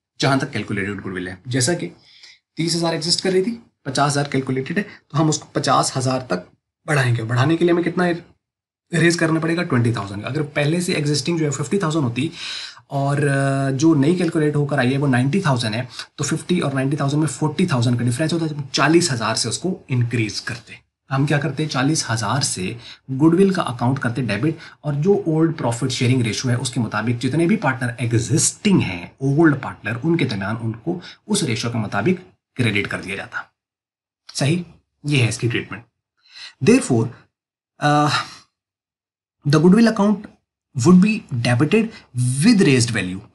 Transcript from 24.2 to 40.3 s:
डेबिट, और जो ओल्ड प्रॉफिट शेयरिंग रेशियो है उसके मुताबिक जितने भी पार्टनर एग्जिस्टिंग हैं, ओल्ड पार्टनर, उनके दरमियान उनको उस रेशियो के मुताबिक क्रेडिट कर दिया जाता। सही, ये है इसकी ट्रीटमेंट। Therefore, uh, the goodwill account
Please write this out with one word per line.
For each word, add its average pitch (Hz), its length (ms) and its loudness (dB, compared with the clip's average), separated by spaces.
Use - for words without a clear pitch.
डेबिट, 117 360 -2
और 147 100 -2
जो 196 340 2
ओल्ड 160 280 2
प्रॉफिट 127 340 -2
शेयरिंग 123 320 2
रेशियो 113 300 -2
है 120 60 0
उसके 135 220 -4
मुताबिक 110 380 -2
जितने 139 280 0
भी 214 100 2
पार्टनर 123 440 -2
एग्जिस्टिंग 120 800 2
हैं, 87 420 -6
ओल्ड 139 340 4
पार्टनर, 104 400 -8
उनके 160 280 0
दरमियान 107 320 -4
उनको 113 460 -6
उस 196 140 -2
रेशियो 117 300 -4
के 120 60 -4
मुताबिक 107 480 -2
क्रेडिट 104 300 0
कर 95 140 -6
दिया 95 160 -10
जाता। - 380 -12
सही, 170 320 0
ये 147 160 2
है 113 60 2
इसकी 117 200 -4
ट्रीटमेंट। 101 360 -6
Therefore, 135 440 4
uh, 147 260 4
the 151 160 4
goodwill 220 300 8
account 208 220 2